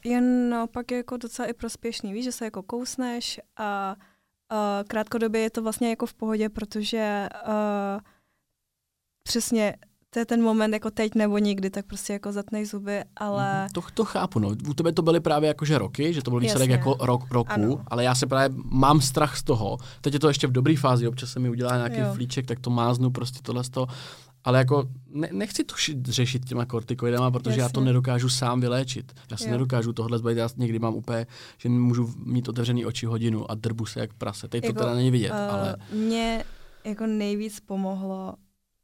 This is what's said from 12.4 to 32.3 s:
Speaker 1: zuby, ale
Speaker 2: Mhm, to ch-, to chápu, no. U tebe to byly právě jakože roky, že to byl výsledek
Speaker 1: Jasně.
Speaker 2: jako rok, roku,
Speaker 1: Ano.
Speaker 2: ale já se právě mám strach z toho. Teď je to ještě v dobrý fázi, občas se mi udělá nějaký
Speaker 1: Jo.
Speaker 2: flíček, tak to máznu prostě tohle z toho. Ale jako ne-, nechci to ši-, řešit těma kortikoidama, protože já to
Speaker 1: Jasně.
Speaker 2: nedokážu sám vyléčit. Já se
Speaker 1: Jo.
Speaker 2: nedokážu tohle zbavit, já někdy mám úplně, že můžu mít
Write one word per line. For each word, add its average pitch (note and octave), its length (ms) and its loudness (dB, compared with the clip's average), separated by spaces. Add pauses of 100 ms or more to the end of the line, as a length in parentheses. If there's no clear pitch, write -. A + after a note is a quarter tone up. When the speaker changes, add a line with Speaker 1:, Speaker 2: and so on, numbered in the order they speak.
Speaker 1:
zuby, G3+ 340 -4 (160)
ale G3+ 440 0
Speaker 2:
Mhm, G3 120 -4
to - 80 -6
ch-, - 140 -10
to A3 100 2
chápu, F#3 340 -2
no. G#2 100 2 (200)
U C#3+ 60 -2
tebe E3 180 2
to F3 100 2
byly E3 180 6
právě D#3 280 4
jakože D3+ 300 2
roky, C#3+ 360 0
že C#3+ 80 -2
to B2+ 80 -4
byl A#2+ 100 2
výsledek B2+ 300 4
Speaker 1:
Jasně. B2 80 6 (120)
Speaker 2:
jako C3+ 60 2 (100)
rok, B2+ 240 2
roku, A#2+ 220 2
Speaker 1:
Ano. G#2+ 340 2
Speaker 2:
ale A#2+ 180 0
já B2+ 100 4
se C3 120 2
právě C3+ 380 2
mám C3+ 360 6
strach D3+ 360 2
z - 60 -6
toho. A2 360 0 (220)
Teď C#3+ 140 0
je D3 60 0
to D#3 80 6
ještě C#3+ 180 4
v C3 60 2
dobrý C3 240 6
fázi, B2+ 320 4
občas A#2 220 -6
se - 100 -6
mi B2 100 0
udělá B2 260 0
nějaký A#2 220 0
Speaker 1:
Jo. - 160 0
Speaker 2:
flíček, B2+ 320 -4
tak A#2+ 140 -4
to B2 100 -2
máznu B2 400 4
prostě B2 320 -4
tohle B2 220 -2
z B2+ 60 -10
toho. B2+ 160 -2 (580)
Ale B2+ 140 6
jako C3 260 4 (260)
ne-, D3 220 -6
nechci G#3 320 -2
to - 100 -12
ši-, C#3+ 300 -2
řešit B2+ 400 0
těma B2 200 -2
kortikoidama, A#2+ 640 0
protože B2 300 0
já B2 80 2
to C3 120 0
Speaker 1:
Jasně. C3 60 4
Speaker 2:
nedokážu B2+ 420 2
sám B2 320 0
vyléčit. B2 520 -2 (180)
Já G#2+ 60 -8
se - 80 -6
Speaker 1:
Jo. A#2 60 -2
Speaker 2:
nedokážu A#2+ 420 0
tohle A2+ 260 -2
zbavit, A#2 200 0
já A#2 180 0
někdy A#2 220 0
mám A2+ 160 0
úplně, A#2 320 -4 (320)
že - 100 -4
můžu A#2+ 460 4 (100)
mít B2 240 -2